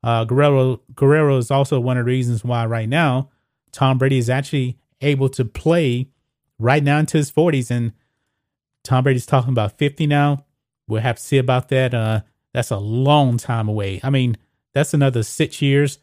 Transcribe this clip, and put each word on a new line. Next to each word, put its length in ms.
Uh, 220
Guerrero, 580
Guerrero 440
is 120
also 300
one 160
of 80
the 60
reasons 340
why 220
right 220
now 420
Tom 280
Brady 200
is 100
actually 500
able 280
to 160
play 640
right 240
now 160
into 200
his 120
forties. 400
And 220
Tom 220
Brady's 220
talking 260
about 260
fifty 280
now. 380
We'll 140
have 140
to 60
see 160
about 300
that. 240
Uh, 300
that's 180
a 80
long 580
time 320
away. 340
I 60
mean, 300
that's 220
another 280
six 380
years. 420